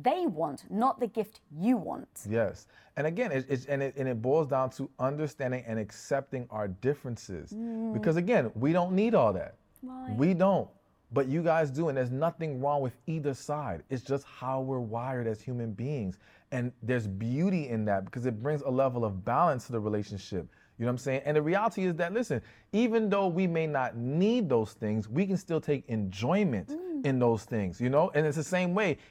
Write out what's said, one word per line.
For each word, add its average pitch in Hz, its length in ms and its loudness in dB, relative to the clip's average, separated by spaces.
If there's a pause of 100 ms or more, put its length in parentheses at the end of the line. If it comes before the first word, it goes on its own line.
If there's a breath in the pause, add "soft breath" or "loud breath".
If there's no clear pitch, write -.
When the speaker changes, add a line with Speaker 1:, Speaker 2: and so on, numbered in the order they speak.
Speaker 1:
they 339 240 4
want, 151 440 -4
not 226 300 2
the 247 60 0
gift 202 340 -6 (160)
you 220 200 4
want. 117 320 -6 (200)
Speaker 2:
Yes. 104 380 0 (300 soft breath)
And 143 100 0
again, 180 260 -2
it's, 131 160 -2
it's, 131 180 -2
and 139 160 0
it, 135 140 -2
and 135 120 -2
it 120 120 -2
boils 139 280 2
down 131 220 0
to 135 280 -8
understanding 135 680 -4
and 113 120 -4
accepting 127 720 -6
our 107 180 -4
differences. 113 840 -4
Speaker 1:
Mm. 226 420 -6
Speaker 2:
Because 214 220 2
again, 175 380 2
we 131 180 2
don't 180 200 0
need 214 220 4
all 123 180 6
that. - 220 -6 (280)
Speaker 1:
Right. 254 340 -10
Speaker 2:
We 160 180 4
don't. 175 340 4 (440)
But 131 160 2
you 156 140 0
guys 160 280 4
do, 156 180 0
and 135 80 0
there's 127 140 0
nothing 151 500 -2
wrong 143 200 2
with 131 160 -2 (100)
either 147 280 -2
side. 135 560 -6
It's 131 120 -4
just 139 240 -2
how 131 360 -4
we're 131 180 -2
wired 120 460 -4
as 110 160 -2
human 120 300 -4
beings. 117 460 -4 (340 soft breath)
And 123 200 -2 (100)
there's 117 240 0
beauty 131 600 0
in 113 180 0
that 98 200 0
because 120 200 -6
it 110 160 -2
brings 147 200 0
a 135 80 -4
level 127 340 2
of 98 200 -2
balance 135 420 2
to 123 60 -12
the 113 80 -2
relationship. 104 640 -4 (320 soft breath)
You 117 80 -2
know - 20 0
what 123 40 2
I'm 123 60 -4
saying? 135 280 -2
And 151 100 2
the 151 60 4
reality 190 420 2
is 180 120 2
that, 170 180 -2
listen, 214 260 0 (320 loud breath)
even 220 380 4
though 196 160 4
we 180 200 2
may 165 200 2
not 131 300 0
need 175 520 2
those 113 240 2
things, 107 360 -2
we 156 180 0
can 190 100 0
still 160 240 -2
take 143 280 -2
enjoyment 113 800 0
Speaker 1:
Mm. 320 380 -6
Speaker 2:
in 131 120 2
those 117 260 4
things, 101 360 -2
you 120 100 0
know? 156 240 4
And 151 120 4
it's 147 120 0
the 156 60 0
same 180 300 0
way, 185 220 2 (140 loud breath)